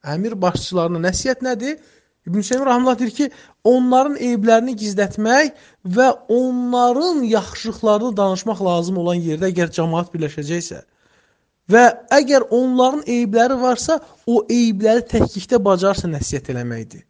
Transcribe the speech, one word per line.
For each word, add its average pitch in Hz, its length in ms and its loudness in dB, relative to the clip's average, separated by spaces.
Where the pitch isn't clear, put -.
Əmir 190 360 -6
başçılarına 175 680 -2
nəsihət 247 380 -4
nədir? 254 340 -6
İbn 175 120 -2
Hüseyin 247 280 -2
Rahimullah 247 320 2
deyir 233 120 -2
ki, 285 160 -2
onların 254 500 4
eyblərini 233 640 2
gizlətmək 214 800 0
və 226 240 2
onların 247 960 0
yaxşılıqlarını 214 880 -2
danışmaq 196 460 -2
lazım 175 400 -2
olan 175 160 -2
yerdə 165 320 -2
əgər 170 240 -2
cəmaat 165 400 -2
birləşəcəksə 156 720 -8
və 233 160 6
əgər 269 400 2
onların 254 560 2
eybləri 240 540 0
varsa, 254 400 -2
o 233 240 2
eybləri 226 640 2
təklikdə 214 480 0
bacarsa 190 480 0
nəsihət 139 440 -6
eləməkdir. 120 560 -10